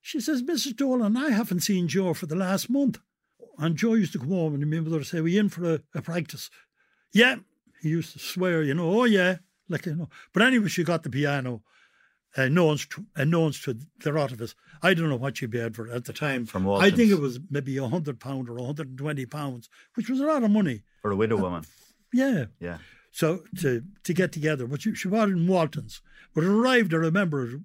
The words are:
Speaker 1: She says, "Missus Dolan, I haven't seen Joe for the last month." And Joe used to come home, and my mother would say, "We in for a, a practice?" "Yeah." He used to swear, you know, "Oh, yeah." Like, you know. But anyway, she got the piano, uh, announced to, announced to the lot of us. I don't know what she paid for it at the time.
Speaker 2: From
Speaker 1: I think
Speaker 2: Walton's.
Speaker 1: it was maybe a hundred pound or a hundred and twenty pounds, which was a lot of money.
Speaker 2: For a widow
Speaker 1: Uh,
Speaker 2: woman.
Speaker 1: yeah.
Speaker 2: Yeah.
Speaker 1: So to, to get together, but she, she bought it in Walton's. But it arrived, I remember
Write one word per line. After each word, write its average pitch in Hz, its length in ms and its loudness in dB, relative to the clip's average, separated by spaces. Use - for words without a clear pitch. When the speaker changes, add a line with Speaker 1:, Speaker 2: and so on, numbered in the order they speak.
Speaker 1:
She - 180 -6
says, 254 240 0
"Missus 277 300 -2
Dolan, 247 440 0
I 285 140 0
haven't 196 300 0
seen 180 260 0
Joe 175 260 0
for 165 140 -6
the 151 80 -6
last 190 340 -2
month." 269 300 0
And 160 180 0
Joe 226 200 0
used 202 180 2
to 151 60 -4
come 123 100 -6
home, 165 240 0
and 147 160 -2
my 160 100 -2
mother 160 180 -2
would 139 100 -4
say, 165 140 -4
"We 170 160 2
in 208 120 4
for 170 260 -2
a, - 60 -6
a 143 80 -4
practice?" 165 480 -6
"Yeah." 240 260 6
He 156 80 -2
used 160 240 -2
to - 60 -20
swear, 175 440 0
you 139 100 0
know, 175 280 0
"Oh, - 40 4
yeah." 185 320 4
Like, 160 160 -4
you 156 100 -4
know. 165 140 -6
But 196 100 4
anyway, 240 260 4
she 175 160 -2
got 165 180 0
the - 60 -6
piano, 131 520 -2
uh, 135 60 2
announced 151 480 2
to, 196 140 -14
announced 160 500 0
to 120 120 -4
the 151 140 -4
lot 143 180 -2
of 117 80 -12
us. 113 160 -10
I 185 120 4
don't 165 160 0
know 131 80 0
what 135 200 -6
she 123 100 -6
paid 117 280 -4
for 113 120 -12
it 120 60 -10
at 120 120 -6
the - 80 -12
time. 135 320 -4
Speaker 2:
From 95 240 -2
Speaker 1:
I 131 220 6
think - 60 2
Speaker 2:
Walton's. 226 140 8
Speaker 1:
it 180 80 4
was 131 200 -2
maybe 139 280 -4
a 135 100 -2
hundred 143 340 -4
pound 131 280 -8
or 117 80 -10
a 127 60 -8
hundred 147 260 -8
and 127 80 -16
twenty 139 280 -6
pounds, 135 420 -10
which 233 140 -4
was 262 120 0
a 285 40 0
lot 302 180 2
of 208 80 4
money. 170 320 2
Speaker 2:
For 104 100 0
a 98 60 2
widow 110 200 2
Speaker 1:
Uh, 98 40 2
Speaker 2:
woman. 87 220 -2
Speaker 1:
yeah. 247 320 2
Speaker 2:
Yeah. 85 160 -8
Speaker 1:
So 165 320 -2
to, 127 220 0
to 180 100 -2
get 180 180 2
together, 147 360 -2
but 139 160 -8
she, 220 100 -2
she - 160 -6
bought 208 200 2
it - 20 2
in 170 160 2
Walton's. 165 540 0
But 160 80 2
it 185 60 4
arrived, 226 440 4
I 165 40 2
remember 160 680 0